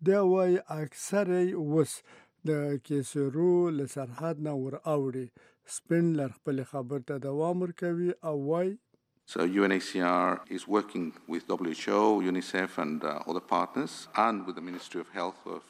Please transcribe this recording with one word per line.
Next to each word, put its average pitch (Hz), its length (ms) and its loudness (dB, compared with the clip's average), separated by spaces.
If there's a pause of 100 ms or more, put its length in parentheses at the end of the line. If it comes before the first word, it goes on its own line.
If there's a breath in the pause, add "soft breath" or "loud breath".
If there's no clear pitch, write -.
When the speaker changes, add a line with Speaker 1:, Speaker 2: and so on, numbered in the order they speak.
Speaker 1:
دی 196 140 6 (140)
وایي، 185 280 4 (200)
اکثر 180 560 -2
یې 180 120 4 (140)
اوس 151 280 2 (580 loud breath)
د 147 360 0
کیسرو 143 680 2 (240)
له 135 180 -4
سرحد 147 500 -6
نه 143 140 -2
ور 135 220 -6
اوړي. 135 440 -2 (480 soft breath)
سپینلر 165 640 2
خپلې 135 340 -2
خبرې 131 380 -6
ته 139 220 -6
دوام 175 360 0
ورکوي 175 480 -2 (140)
او 151 100 -2 (140)
وایي، 190 260 0 (500)
Speaker 2:
So - 160 0
U 98 180 4
N 98 80 6
H 92 120 2
C - 180 -4
R 90 480 2
is 95 180 -8
working 95 460 -2 (180)
with 85 160 -4
W 90 240 -2
H - 160 -8
O, 104 340 4
unicef 92 560 -2
and, 78 260 -4
uh, 76 260 -6
other 85 100 0
partners 90 540 -2 (320)
and 104 200 0
with 87 120 -8
the 82 120 -10
Ministry 90 300 -10
of 80 80 -8 (100)
Health 92 280 -4
of 85 240 -10